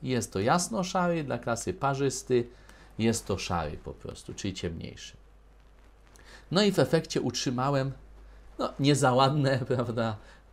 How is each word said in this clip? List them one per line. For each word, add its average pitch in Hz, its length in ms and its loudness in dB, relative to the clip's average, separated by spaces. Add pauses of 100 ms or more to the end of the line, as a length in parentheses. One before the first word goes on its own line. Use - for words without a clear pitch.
jest 127 300 -2
to 98 60 0
jasno 175 440 2
szary, 175 400 0
dla 120 140 -4
klasy 117 360 -2
parzysty 135 760 0 (500)
jest 110 300 0
to 95 100 -2
szary 78 400 -4
po - 160 -12
prostu, - 400 -14
czyli 98 200 -6
ciemniejszy. - 640 -10 (1300)
No 185 120 4
i 202 80 4
w 185 80 2
efekcie 156 420 2
utrzymałem, 135 720 -2 (680)
no 262 200 -2
nie 143 160 6
za 135 180 4
ładne, 135 480 4
<laughs> 123 140 -2
prawda, 113 420 0 (360)